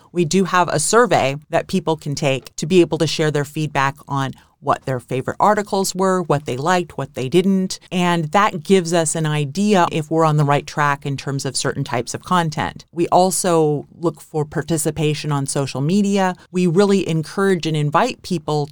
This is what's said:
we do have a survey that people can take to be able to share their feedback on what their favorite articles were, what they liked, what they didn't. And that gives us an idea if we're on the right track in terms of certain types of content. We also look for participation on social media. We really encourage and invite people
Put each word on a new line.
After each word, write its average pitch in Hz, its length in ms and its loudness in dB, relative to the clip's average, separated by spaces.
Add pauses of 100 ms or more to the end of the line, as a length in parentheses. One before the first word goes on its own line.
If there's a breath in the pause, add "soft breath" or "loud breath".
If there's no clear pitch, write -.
(120)
we 170 140 0
do 185 180 2
have 175 240 2
a - 100 -2
survey 160 580 2 (120)
that 160 200 -2
people 160 280 -2
can 147 180 -6
take 135 420 -2
to 160 100 -6
be 175 160 6
able 160 160 0
to 160 80 0
share 156 240 0
their 147 160 0
feedback 143 500 -2 (100)
on 135 260 -4 (280 soft breath)
what - 240 -2
their 131 160 -4
favorite - 400 -6
articles 202 520 0
were, 185 300 0
what 151 240 -2
they 127 100 -4
liked, 170 400 -2
what 135 180 -8
they 127 140 -6
didn't. 185 520 0 (100)
And 175 360 0
that 196 360 0
gives 180 320 2
us 165 220 0
an 156 100 -2
idea 165 640 0
if 156 180 -4
we're 165 160 2
on 151 120 4
the 151 80 4
right 143 200 2
track 143 400 -2
in 139 120 -4
terms 139 280 -6
of 135 120 -6
certain - 260 -2
types 123 320 -4
of - 80 -10
content. 156 680 -2
We 170 160 -2
also 165 800 2 (100)
look 160 220 -4
for 151 240 -4
participation 151 880 -2
on 139 160 -2
social 135 320 -4
media. 196 540 2 (180 soft breath)
We 180 160 2
really 196 400 2
encourage 165 580 -2
and 156 100 -2
invite 160 460 0
people 151 500 -2